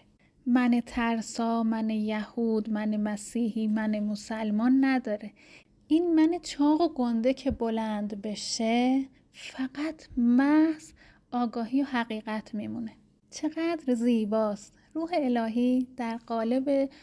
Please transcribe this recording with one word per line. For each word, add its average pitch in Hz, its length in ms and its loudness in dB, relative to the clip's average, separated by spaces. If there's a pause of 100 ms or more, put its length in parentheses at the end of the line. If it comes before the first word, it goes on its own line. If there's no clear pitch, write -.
(460)
من 240 400 4
ترسا، 226 760 -2
من 220 280 -2
یهود، 214 800 -2
من 214 260 -2
مسیحی، 214 720 -2
من 214 340 0
مسلمان 220 840 0
نداره. 247 460 -2 (580)
این 330 260 4
من 320 280 4
چاق 302 380 2
و 339 80 4
گنده 240 460 0
که 269 160 -4
بلند 214 720 -2
بشه، 240 840 0 (280)
فقط 285 840 -8
محض 285 760 4 (380)
آگاهی 240 520 -2
و - 20 0
حقیقت 220 720 -6
میمونه. 214 380 -8 (380)
چقدر 320 640 -4
زیباست! 220 840 0 (160)
روح 330 180 -4
الهی 247 760 0 (100)
در 233 200 -6
قالب 262 760 0 (120)